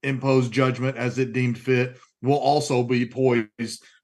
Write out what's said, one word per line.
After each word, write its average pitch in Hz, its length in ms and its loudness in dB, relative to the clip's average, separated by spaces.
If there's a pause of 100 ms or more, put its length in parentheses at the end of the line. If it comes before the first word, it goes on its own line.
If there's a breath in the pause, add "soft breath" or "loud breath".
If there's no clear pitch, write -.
impose 131 460 2
judgment 127 480 0
as 123 220 -4
it 123 160 -2
deemed 123 240 0
fit, 127 400 0 (240 loud breath)
will 139 160 2
also 135 440 2
be 123 220 0
poised 120 800 -2 (200 soft breath)